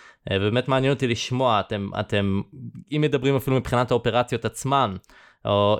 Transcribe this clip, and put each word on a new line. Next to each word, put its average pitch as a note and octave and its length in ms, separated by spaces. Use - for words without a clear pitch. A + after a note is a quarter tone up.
אה, G2 80
באמת G#2+ 300
מעניין C3+ 240
אותי C3 140
לשמוע, A#2 540
אתם, G2+ 300
אתם, G2+ 400
אם D3+ 80
מדברים C#3 360
אפילו C3 200
מבחינת B2 340
האופרציות A#2+ 540
עצמן, B2+ 520
או G2+ 360